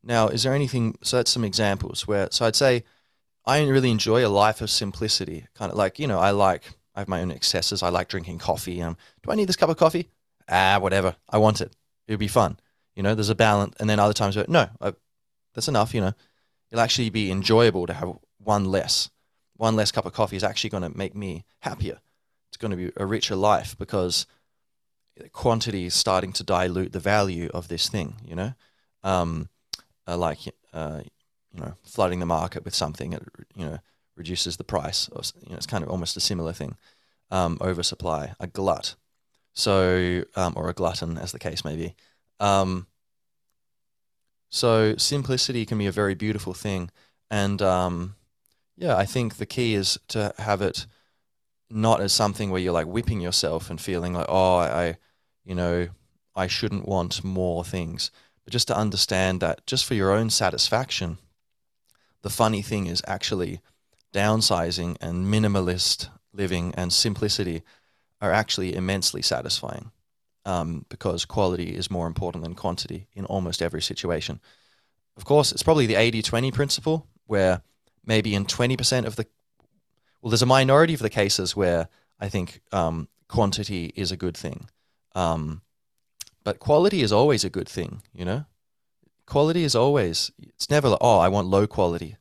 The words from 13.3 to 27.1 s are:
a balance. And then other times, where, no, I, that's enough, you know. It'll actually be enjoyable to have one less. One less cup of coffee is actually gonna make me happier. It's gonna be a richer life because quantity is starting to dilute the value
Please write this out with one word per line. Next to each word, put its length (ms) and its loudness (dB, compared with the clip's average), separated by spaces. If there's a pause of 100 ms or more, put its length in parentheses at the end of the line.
a 60 2
balance. 420 4
And 100 0
then 120 4
other 120 6
times, 220 0
where, 140 0
no, 200 4 (120)
I, 140 -4 (600)
that's 140 -4
enough, 260 2
you 60 2
know. 140 0 (580)
It'll 100 2
actually 280 2
be 200 -2
enjoyable 560 4
to 60 -6
have 200 -6 (260)
one 260 0
less. 440 0 (480)
One 200 0
less 160 0
cup 120 -2
of 100 -10
coffee 220 0
is 60 -4
actually 280 -2
gonna 200 -4
make 240 -8
me 300 -10 (160)
happier. 400 -8 (480)
It's 80 -18
gonna 180 -6
be 220 -6
a 100 -4
richer 300 -2
life 420 2
because 480 -2 (1080)
quantity 540 -2
is 80 -4
starting 360 2
to 140 -6
dilute 480 0
the 80 -6
value 540 0